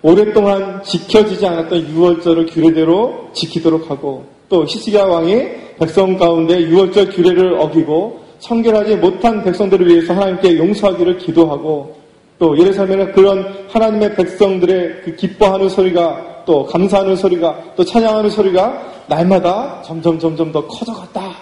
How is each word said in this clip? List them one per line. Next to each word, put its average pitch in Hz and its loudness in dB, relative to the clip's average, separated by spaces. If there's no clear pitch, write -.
오랫동안 196 2
지켜지지 196 0
않았던 165 -2
유월절을 165 2
규례대로 165 0
지키도록 160 -2
하고 135 -10
또 165 2
히스기야 202 0
왕이 180 0
백성 185 0
가운데 170 2
유월절 185 2
규례를 180 2
어기고 156 -2
성결하지 220 0
못한 190 0
백성들을 185 0
위해서 170 4
하나님께 185 2
용서하기를 180 0
기도하고 151 -2
또 156 2
예루살렘에는 196 0
그런 196 0
하나님의 214 0
백성들의 185 0
그 165 -10
기뻐하는 190 0
소리가 175 -2
또 143 0
감사하는 190 0
소리가 175 -2
또 185 -2
찬양하는 214 0
소리가 202 -2
날마다 185 0
점점, 165 -4
점점 160 -4
더 151 -4
커져갔다. 190 -12